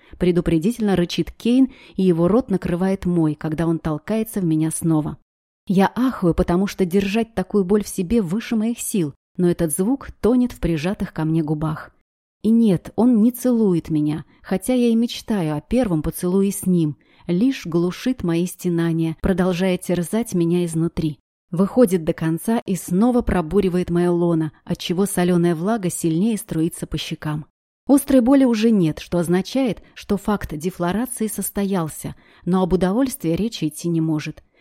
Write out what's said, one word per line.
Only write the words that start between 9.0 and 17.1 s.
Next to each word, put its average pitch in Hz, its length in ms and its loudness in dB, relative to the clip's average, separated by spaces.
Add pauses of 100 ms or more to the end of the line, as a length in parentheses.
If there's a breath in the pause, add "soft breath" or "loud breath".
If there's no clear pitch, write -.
но 175 120 2
этот 170 260 0
звук 240 360 -2 (100)
тонет 247 300 2
в - 80 -18
прижатых 175 540 -4
ко 156 120 -4
мне 160 200 0
губах. 156 480 -6 (500)
И 214 80 0
нет, 226 460 4
он 226 260 4
не 240 80 6
целует 226 580 2
меня, 151 360 0 (180 soft breath)
хотя 190 320 -2
я 240 140 2
и 226 80 2
мечтаю 196 600 -2
о 151 40 -4
первом 202 420 0
поцелуе 185 480 0
с - 160 -6
ним, 170 300 2 (320 soft breath)